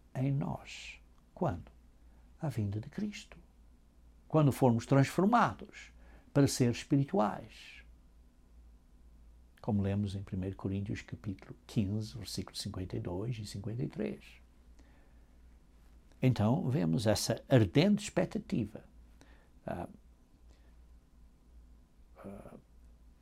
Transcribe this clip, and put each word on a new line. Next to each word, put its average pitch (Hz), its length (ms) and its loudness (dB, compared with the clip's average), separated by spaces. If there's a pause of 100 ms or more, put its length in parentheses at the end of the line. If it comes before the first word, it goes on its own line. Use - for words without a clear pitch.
(140)
em 139 180 0
nós. - 640 -6 (360)
Quando? - 360 -4 (720)
À 156 80 -4
vinda 107 320 -2
de - 80 -10
Cristo. - 480 -10 (920)
Quando 151 240 6
formos 117 360 4
transformados 175 1040 2 (420)
para 143 140 6
ser 127 240 2
espirituais, - 1120 -2 (1800)
como 101 220 0
lemos 98 320 0
em 101 80 -6
primeiro 95 340 -6
Coríntios 101 460 -4
capítulo - 520 -10 (120)
quinze, 110 500 -2
versículos - 440 -10
cinquenta 98 360 -8
e 113 40 -6
dois 110 380 -6
e 104 60 -10
cinquenta 101 380 -8
e - 60 -2
três. 208 360 -6 (2000)
Então, 127 460 4
vemos 151 380 2
essa - 420 2
ardente 143 540 4
expectativa, - 840 -4 (800)
ah, - 220 -6 (2250)
ah, - 360 -16 (680)